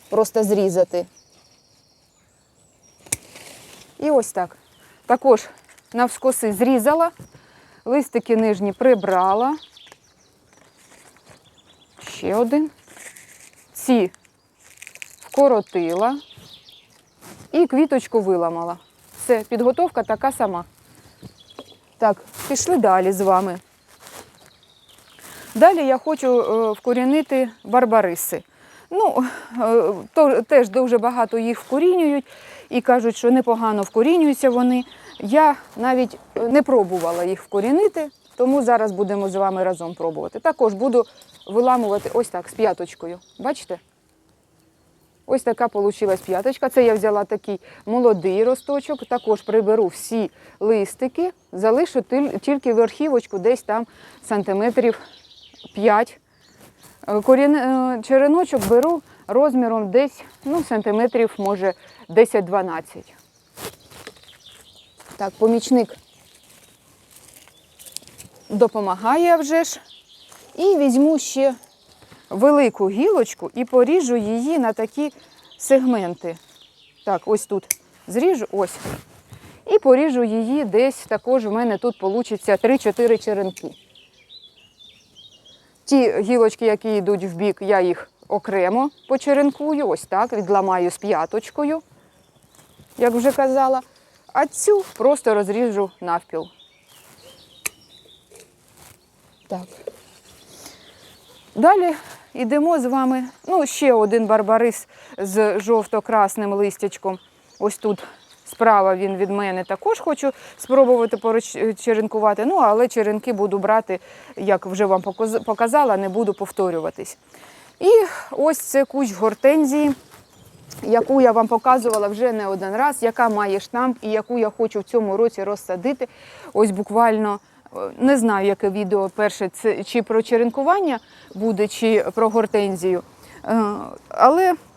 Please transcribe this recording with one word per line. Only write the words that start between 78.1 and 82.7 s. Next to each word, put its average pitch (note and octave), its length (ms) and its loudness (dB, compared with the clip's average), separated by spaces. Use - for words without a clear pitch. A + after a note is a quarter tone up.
ось. G3 240 -4
І G#4+ 80 4
поріжу C4 440 2
її A3+ 420 -2
десь, A#3 420 0
також A#3 380 -2
у G#3 60 -4
мене A3+ 260 -2
тут - 220 -4
получиться G3+ 580 -2
три-чотири A#3 600 2